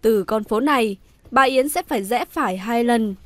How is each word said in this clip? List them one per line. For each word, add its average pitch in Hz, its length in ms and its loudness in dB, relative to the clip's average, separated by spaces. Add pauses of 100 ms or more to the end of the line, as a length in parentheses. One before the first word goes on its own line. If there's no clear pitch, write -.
Từ 214 220 2
con 214 200 -4
phố 220 160 -2
này, 240 380 0 (340)
bà 262 120 4
Yến 262 260 2
sẽ 359 140 -4
phải 277 200 -4
rẽ 240 220 -2
phải 208 320 -4
hai 233 260 -2
lần. 226 320 0 (100)